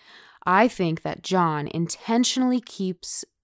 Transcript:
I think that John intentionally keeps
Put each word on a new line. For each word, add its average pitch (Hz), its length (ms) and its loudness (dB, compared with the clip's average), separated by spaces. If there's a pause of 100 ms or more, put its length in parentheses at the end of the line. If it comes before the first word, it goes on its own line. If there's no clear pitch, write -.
(460)
I 196 220 4
think 165 340 -2
that 156 200 -6
John 160 440 0
intentionally 240 960 0
keeps - 640 -6 (200)